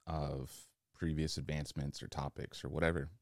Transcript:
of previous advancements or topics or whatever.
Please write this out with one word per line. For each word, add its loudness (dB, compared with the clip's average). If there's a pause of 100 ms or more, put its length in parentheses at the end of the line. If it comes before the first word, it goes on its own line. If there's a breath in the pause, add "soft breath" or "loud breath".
of 0 (440)
previous 2
advancements -2
or -6
topics -4
or -4
whatever. 4 (120)